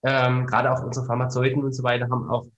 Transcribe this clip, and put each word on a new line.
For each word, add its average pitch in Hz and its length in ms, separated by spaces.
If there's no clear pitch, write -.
Ähm, 127 440
gerade 123 240
auch 127 140
unsere 123 220
Pharmazeuten 127 580
und 135 80
so 127 100
weiter 123 280
haben 120 180
auch 117 180